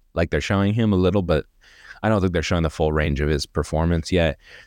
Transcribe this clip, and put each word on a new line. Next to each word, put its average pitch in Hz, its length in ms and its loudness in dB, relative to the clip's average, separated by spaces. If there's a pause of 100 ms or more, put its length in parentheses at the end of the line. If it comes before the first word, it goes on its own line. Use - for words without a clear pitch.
(160)
Like, 82 160 0
they're 78 100 0
showing 98 320 0
him 110 200 0
a - 20 2
little, 92 260 2
but 85 240 0 (580)
I 107 60 0
don't 107 120 2
think 92 120 2
they're 85 100 0
showing 87 200 0
the 80 60 0
full 78 220 -2
range 76 280 0
of 73 100 0
his 73 160 0
performance 80 640 -2
yet. 82 260 2 (300)